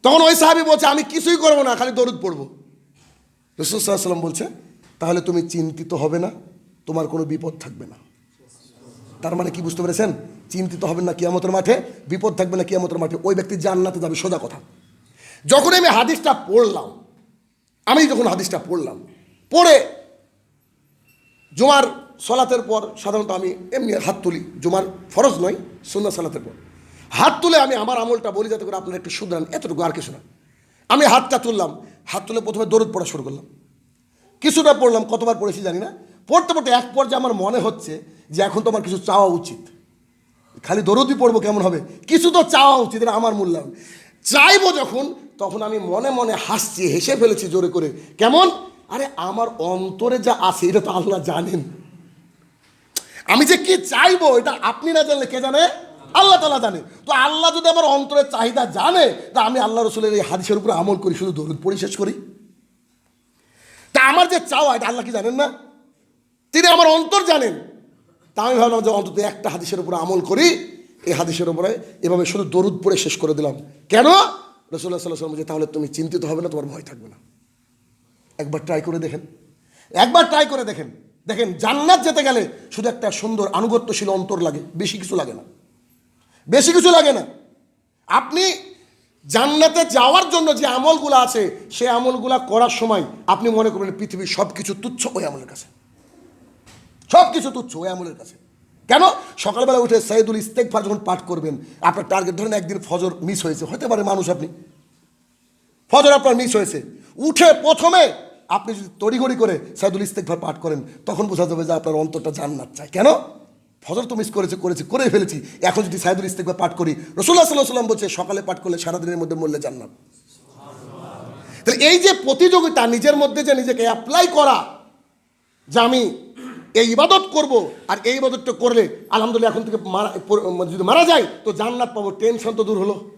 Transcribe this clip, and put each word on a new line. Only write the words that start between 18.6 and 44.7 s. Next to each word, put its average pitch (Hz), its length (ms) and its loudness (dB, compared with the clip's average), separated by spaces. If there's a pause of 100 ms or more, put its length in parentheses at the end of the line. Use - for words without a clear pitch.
পড়লাম, 135 380 -8 (440)
পড়ে 330 360 6 (1700)
জুমার 277 260 6 (360)
সলাতের 254 440 0
পর 214 260 -4 (100)
সাধারণত 202 320 -4
আমি 185 240 -4 (180)
এমনি 240 200 -4
হাত 190 300 -4
তুলি, 170 220 -4 (160)
জুমার 175 220 0 (280)
ফরজ 254 300 4
নয়, 185 140 -2 (300)
সুন্নাহ 202 280 -6
সালাতের 160 320 -8
পর - 60 -16 (600)
হাত - 320 0
তুলে 339 140 2
আমি 269 180 4
আমার 226 240 -4
আমলটা 226 320 -4
বলি, 196 180 -4
যাতে 214 160 -6
করে 190 120 -8
আপনারা 185 200 -10
একটু 180 140 -12
শুধরান, 170 420 -6
এতটুকু, 160 300 -8
আর 165 100 -2
কিছু - 200 -12
না। - 60 -20 (720)
আমি 277 160 4
হাতটা 254 340 4
তুললাম, 214 480 -6 (180)
হাত 196 220 -10
তুলে 226 140 -6
প্রথমে 214 260 -6
দরুদ 220 260 2
পড়া 185 120 -6
শুরু 151 180 -10
করলাম। 135 240 -14 (920)
কিছুটা 302 340 4
পড়লাম, 233 300 2
কতবার 233 360 -2
পড়েছি 202 220 -6
জানি 180 160 -6
না। - 180 -10 (320)
পড়তে 349 260 2
পড়তে 262 160 -2
এক 240 140 2 (100)
পর্যায়ে 262 220 0
আমার 247 180 -2
মনে 202 240 -2
হচ্ছে 160 440 -6 (280)
যে 165 120 -2
এখন 196 180 -2
তো 220 100 0
আমার 220 120 -2
কিছু 190 160 -6
চাওয়া 196 280 2
উচিত, 175 320 -2 (1040)
খালি 190 200 -2
দরুদই 247 360 2
পড়বো 233 220 4
কেমন 208 220 -2
হবে, 180 180 -2 (260)
কিছু 339 240 4
তো 330 120 6
চাওয়া 269 340 6
উচিত, 226 260 -2
এটা 226 100 0
আমার 220 220 0
মূল্যায়ন। 170 400 -4 (500)
চাইবো 370 480 4